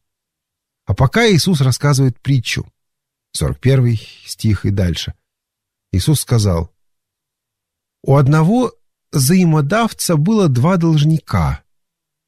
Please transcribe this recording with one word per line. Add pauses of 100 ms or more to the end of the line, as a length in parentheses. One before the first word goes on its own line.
(840)
А
пока
Иисус
рассказывает
притчу. (640)
Сорок
первый (280)
стих
и
дальше. (800)
Иисус
сказал: (1300)
«У
одного (380)
взаимодавца
было
два
должника. (640)